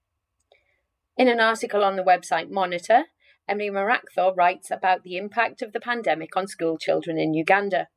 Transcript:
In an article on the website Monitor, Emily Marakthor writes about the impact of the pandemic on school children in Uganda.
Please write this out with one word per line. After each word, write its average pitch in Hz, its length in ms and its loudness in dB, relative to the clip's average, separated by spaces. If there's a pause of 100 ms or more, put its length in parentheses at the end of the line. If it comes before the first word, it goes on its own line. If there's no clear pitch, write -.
(1160)
In 262 100 4
an 240 140 2
article 220 420 2
on 196 140 0
the 185 40 -2
website 180 480 2
Monitor, 190 540 2 (420)
Emily 208 240 -4
Marakthor 196 680 0
writes 180 340 0
about 185 320 0
the 180 140 -10
impact 208 440 -4
of 214 120 -12
the - 80 -6
pandemic 185 560 -4
on 185 100 -2
school 165 300 -4
children 160 420 -2
in 156 140 0
Uganda. 180 640 0